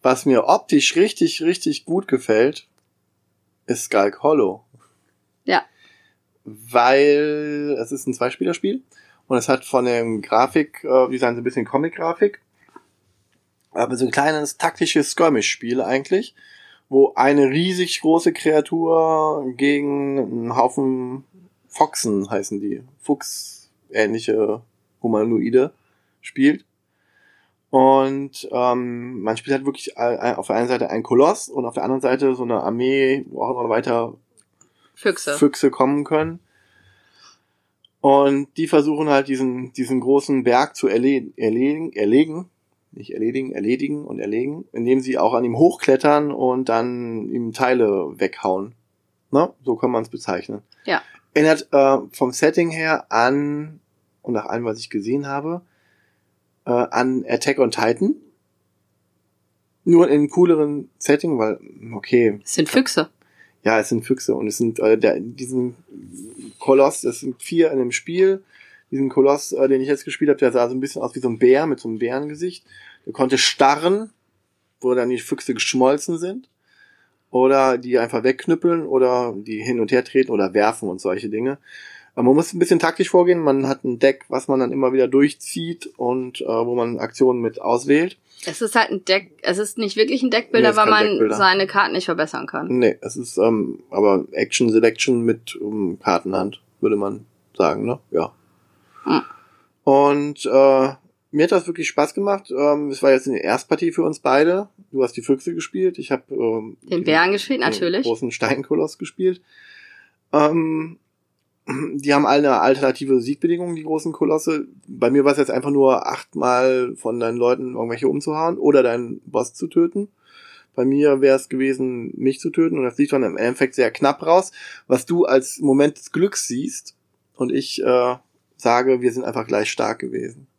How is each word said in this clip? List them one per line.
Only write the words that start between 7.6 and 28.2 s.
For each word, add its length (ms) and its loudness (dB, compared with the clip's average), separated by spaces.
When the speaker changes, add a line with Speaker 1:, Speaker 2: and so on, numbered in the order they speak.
Speaker 1:
es 100 -8
ist 160 -8
ein 60 -4
Zweispielerspiel 680 -4
und 100 0
es 120 -2
hat 160 0
von 200 0
dem 360 -2
Grafik, 600 0
äh, 260 4
Design 260 -2
so 60 -8
ein 20 -12
bisschen 220 -4
Comic-Grafik, 760 -2
aber 260 -2
so 80 2
ein 60 -2
kleines 460 -2
taktisches 540 0
Skirmish-Spiel 720 0
eigentlich, 540 -2
wo 260 6
eine 340 4
riesig 500 -2
große 320 2
Kreatur 1120 0
gegen 640 0
einen 360 -6
Haufen 680 -2
Foxen, 600 -2
heißen 320 -6
die, 200 -8
Fuchs-ähnliche 1600 -4
Humanoide, 680 0
spielt. 420 0
Und, 840 2